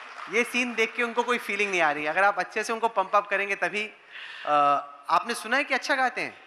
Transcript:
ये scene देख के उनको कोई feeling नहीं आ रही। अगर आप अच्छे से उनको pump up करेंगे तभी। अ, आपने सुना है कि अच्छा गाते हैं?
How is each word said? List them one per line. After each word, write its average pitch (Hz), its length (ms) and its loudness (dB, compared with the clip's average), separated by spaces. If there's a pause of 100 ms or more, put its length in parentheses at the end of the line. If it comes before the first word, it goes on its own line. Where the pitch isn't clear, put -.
(340)
ये 233 100 4
scene 240 300 -2
देख 226 200 0
के 247 80 -2
उनको 233 200 0
कोई 233 160 2
feeling 202 320 -2
नहीं 185 100 2
आ 151 120 4
रही। 151 140 -4
अगर 165 180 2
आप 202 140 4
अच्छे 208 260 -2
से 233 80 -4
उनको 226 160 0
pump 196 280 0
up 202 100 2
करेंगे 196 280 0
तभी। 196 360 -2 (560)
अ, 147 60 2 (580)
आपने 226 240 2
सुना 226 220 -2
है 285 80 2
कि 277 100 -4
अच्छा 262 200 0
गाते 254 260 0
हैं? 131 260 -6